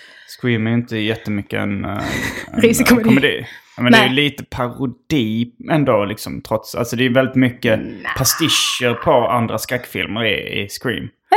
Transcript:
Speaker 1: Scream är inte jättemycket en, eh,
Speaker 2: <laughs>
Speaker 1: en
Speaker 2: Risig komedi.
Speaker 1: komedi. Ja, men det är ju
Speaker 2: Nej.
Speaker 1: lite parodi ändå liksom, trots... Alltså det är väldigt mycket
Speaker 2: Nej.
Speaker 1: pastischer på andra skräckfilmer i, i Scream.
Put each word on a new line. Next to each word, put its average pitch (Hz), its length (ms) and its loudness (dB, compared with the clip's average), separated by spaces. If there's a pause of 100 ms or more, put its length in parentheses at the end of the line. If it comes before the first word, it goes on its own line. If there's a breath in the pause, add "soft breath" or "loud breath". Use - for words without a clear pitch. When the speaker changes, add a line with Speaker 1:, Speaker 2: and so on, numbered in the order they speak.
(400 soft breath)
Speaker 1:
Scream 117 260 0
är 113 40 0
inte 120 280 -2
jättemycket 107 600 -4
en, 101 240 -4
eh, 92 60 -6
Speaker 2:
<laughs> - 600 -8
Speaker 1:
en - 80 -4
Speaker 2:
Risig 220 280 4
komedi. 226 200 4
Speaker 1:
komedi. 135 380 2 (300 loud breath)
Ja, - 60 -4
men 123 100 6
det 117 60 8
är 117 40 6
ju 127 60 4
Speaker 2:
Nej. 127 80 0
Speaker 1:
lite 143 280 0
parodi 120 1080 -2 (180)
ändå 107 340 2
liksom, 98 380 -8
trots... - 320 -6
Alltså 95 220 -4
det 123 100 2
är 123 40 2
väldigt 131 260 2
mycket 120 420 2
Speaker 2:
Nej. - 240 -10 (160)
Speaker 1:
pastischer - 760 0
på 123 340 2
andra 113 300 0
skräckfilmer 110 640 -4
i, 98 380 -2
i 101 60 -8
Scream. 110 400 -6 (280)